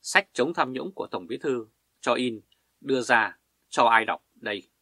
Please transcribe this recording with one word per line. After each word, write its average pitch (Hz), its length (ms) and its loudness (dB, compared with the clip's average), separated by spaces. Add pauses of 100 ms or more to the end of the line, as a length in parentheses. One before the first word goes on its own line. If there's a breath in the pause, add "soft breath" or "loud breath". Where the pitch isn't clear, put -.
sách - 320 0
chống 165 220 -2
tham 135 180 -2
nhũng 143 200 -8
của - 140 -10
Tổng 92 200 -10
Bí 131 120 -10
thư 127 280 -4 (340)
cho 123 140 0
in, 120 260 -4 (400)
đưa 135 200 -2
ra 113 380 2 (300)
cho - 160 2
ai 113 200 6
đọc - 200 -6 (100)
đây? 104 360 -8 (120)